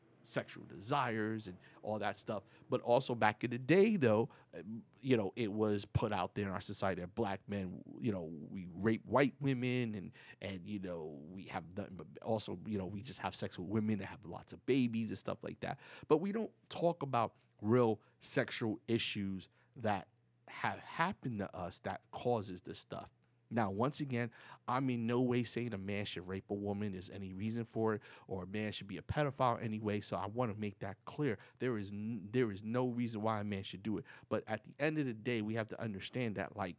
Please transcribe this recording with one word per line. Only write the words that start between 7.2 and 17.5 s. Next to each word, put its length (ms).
men, 360
you 120
know, 180
we 180
rape 240
white 360
women 540
and, 180
and, 240
you 140
know, 400
we 140
have 200
nothing 200
but 100
also, 440
you 120
know, 80
we 160
just 180
have 140
sex 240
with 100
women 320
and 40
have 200
lots 280
of 140
babies 440
and 80
stuff 240
like 180
that. 180
But 100
we 140
don't 180
talk 340
about 300